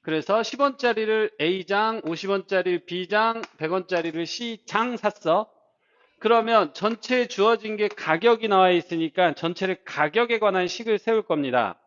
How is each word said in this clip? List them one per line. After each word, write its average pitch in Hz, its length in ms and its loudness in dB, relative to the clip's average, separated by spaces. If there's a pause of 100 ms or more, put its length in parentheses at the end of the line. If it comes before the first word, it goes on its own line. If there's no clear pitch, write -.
그래서 165 420 0
십 254 180 -6
원짜리를 220 680 0 (100)
A장, 196 640 -2
오십 165 240 -6
원짜리를 185 560 -2
B장, 190 560 -2 (160)
백 156 140 -4
원짜리를 170 540 -2
C장 233 720 -6
샀어. 196 540 -2 (680)
그러면 220 540 4
전체에 233 540 -2
주어진 214 480 0
게 208 140 -2
가격이 220 580 0
나와 190 240 6
있으니까 165 600 0
전체를 180 500 -4
가격에 220 560 0
관한 190 280 2
식을 220 320 -2
세울 220 240 0
겁니다. 123 640 0